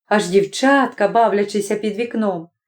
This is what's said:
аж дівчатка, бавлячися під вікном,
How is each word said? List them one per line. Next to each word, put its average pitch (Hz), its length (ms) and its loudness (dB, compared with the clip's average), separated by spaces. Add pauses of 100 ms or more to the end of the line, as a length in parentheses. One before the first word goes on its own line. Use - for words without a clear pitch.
аж 196 220 0
дівчатка, 208 800 2
бавлячися 202 680 0
під 208 200 -6
вікном, 208 520 -4 (200)